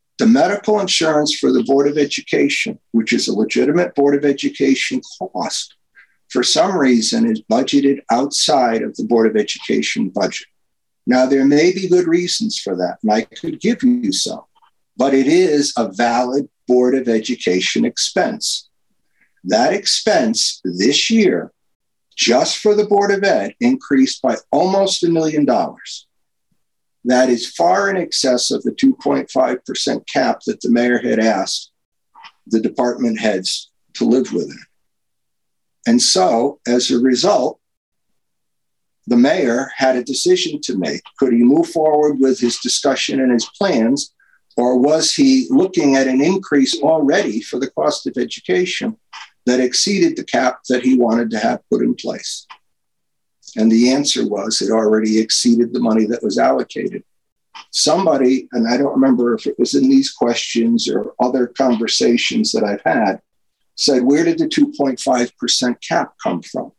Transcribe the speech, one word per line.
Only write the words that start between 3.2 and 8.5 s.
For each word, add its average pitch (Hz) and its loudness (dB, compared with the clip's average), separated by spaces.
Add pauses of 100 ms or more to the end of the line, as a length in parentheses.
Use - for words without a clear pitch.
a - -2
legitimate 147 0
Board 143 2
of 139 -2
Education 135 0 (180)
cost, - -8 (540)
for 127 -2
some 170 0
reason 117 2
is 110 -2
budgeted 135 0 (100)
outside 120 0